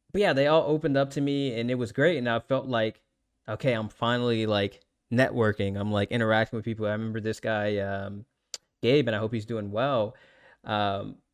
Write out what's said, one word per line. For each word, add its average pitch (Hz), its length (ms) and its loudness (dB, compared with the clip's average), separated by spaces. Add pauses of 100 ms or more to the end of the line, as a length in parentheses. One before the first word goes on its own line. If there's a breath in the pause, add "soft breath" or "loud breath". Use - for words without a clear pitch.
(120)
but 196 100 0
yeah, 185 100 4
they 135 140 4
all 156 220 4
opened 151 280 0
up 139 140 2
to 147 100 -4
me, 139 380 -2
and 117 100 -2
it 127 60 0
was 123 160 -4
great, 160 260 2
and 120 120 -2
I 117 100 2
felt 131 280 -2
like, 113 360 -2 (460)
okay, 113 240 -2
I'm 110 160 -2
finally, 117 580 0
like, 101 340 0 (320)
networking. 107 640 2
I'm, 104 140 -2
like, 101 200 0
interacting 113 440 2
with 107 80 -6
people. 110 220 -4
I 104 60 0
remember 110 280 -4
this 110 200 -4
guy, 107 380 -2
um, 98 460 -6 (560)
Gabe, 123 280 4
and 113 60 0
I 104 40 0
hope 110 140 -4
he's 107 140 -4
doing 107 240 -6
well. 117 440 0 (500 loud breath)
Um, 101 520 -2 (180)